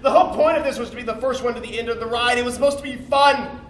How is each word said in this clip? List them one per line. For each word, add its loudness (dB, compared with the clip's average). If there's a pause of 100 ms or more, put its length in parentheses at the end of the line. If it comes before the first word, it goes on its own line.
The 2
whole 4
point 4
of 0
this -2
was -8
to -16
be -12
the -4
first -4
one -2
to -8
the -10
end -6
of -4
the -6
ride. 0
It 0
was -4
supposed 0
to -12
be -10
fun. 2